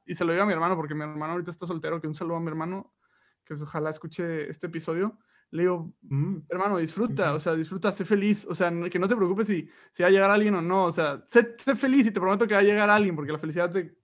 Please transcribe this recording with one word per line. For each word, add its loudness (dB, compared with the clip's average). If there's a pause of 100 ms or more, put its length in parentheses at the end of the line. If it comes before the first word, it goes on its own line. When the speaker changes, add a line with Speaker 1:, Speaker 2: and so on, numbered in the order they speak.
Speaker 1:
y -10
se -2
lo 2
digo 2
a 2
mi 2
hermano, 0
porque -6
mi -6
hermano -8
ahorita -6
está -12
soltero, -6
que -6
un -6
saludo -6
a -6
mi -6
hermano, -8 (500)
que -14
ojalá -6
escuche -8
este -10
episodio. -4 (320)
Le -2
digo, -2
Speaker 2:
Mm. -2 (100)
Speaker 1:
"Hermano, -2
disfruta, -2
Speaker 2:
Ujú. 0
Speaker 1:
o -4
sea, -2
disfruta, -2
sé -6
feliz, 2
o -6
sea, 0
no, -4
que -2
no 2
te 0
preocupes 0
si, -2 (220)
si -2
va 6
a 8
llegar 6
alguien 4
o 0
no, 2
o 2
sea, -2
sé, 6
sé 0
feliz 4
y 0
te -4
prometo 2
que 2
va 6
a 6
llegar 4
alguien, 4
porque -6
la -4
felicidad -2
te -6